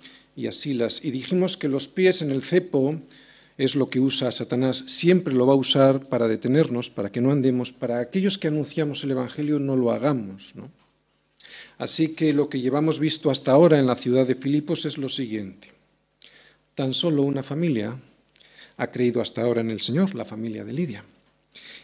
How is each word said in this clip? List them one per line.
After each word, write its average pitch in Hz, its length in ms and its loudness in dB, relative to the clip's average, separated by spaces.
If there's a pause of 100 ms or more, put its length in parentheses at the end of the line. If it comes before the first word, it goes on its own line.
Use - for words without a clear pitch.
(360)
y 120 100 -8
a 110 60 -4
Silas. 120 520 -2
Y 160 60 -4
dijimos 180 480 -2
que 151 100 -4
los 135 200 -2
pies 185 340 2
en 151 80 -4
el 135 140 -2
cepo 160 560 0 (560)
es 131 200 0
lo 131 120 0
que 127 120 -2
usa 127 320 0
Satanás, 127 560 -2
siempre 175 440 2
lo 123 140 4
va 135 80 6
a 139 40 6
usar 135 520 4
para 117 180 0
detenernos, 120 600 0
para 101 220 -6
que 120 100 -4
no 131 100 2
andemos, 127 400 0
para 120 280 -6
aquellos 190 400 -2
que 165 80 -2
anunciamos 151 560 -4
el 139 80 -2
Evangelio 143 480 -2
no 139 160 -2
lo 120 160 2
hagamos, 110 640 -4
¿no? 120 160 -16 (1080)
Así 156 380 -2
que 156 180 2
lo 143 160 2
que 135 120 -4
llevamos 139 380 0
visto 151 300 0
hasta 131 220 0
ahora 156 260 8
en 135 80 6
la 123 100 2
ciudad 127 300 2
de 127 80 2
Filipos 147 520 -2
es 135 120 -6
lo 135 100 -6
siguiente. 107 600 -8 (1080)
Tan 131 220 -2
solo 156 260 2
una 139 220 0
familia 131 520 -2 (840)
ha 123 100 -4
creído 120 340 0
hasta 117 220 -4
ahora 117 180 2
en 113 80 -2
el 107 120 -6
Señor, 190 340 0
la 117 100 -8
familia 110 380 -10
de 110 100 -10
Lidia. 170 320 -6 (800)